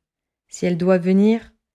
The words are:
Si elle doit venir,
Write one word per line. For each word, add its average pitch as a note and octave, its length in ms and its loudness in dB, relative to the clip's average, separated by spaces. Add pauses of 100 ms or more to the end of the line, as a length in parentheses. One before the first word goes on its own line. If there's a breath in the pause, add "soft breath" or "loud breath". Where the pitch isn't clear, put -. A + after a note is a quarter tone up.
(480)
Si - 180 -10
elle F3+ 140 -4
doit F#3 180 2
venir, G3 560 0 (220)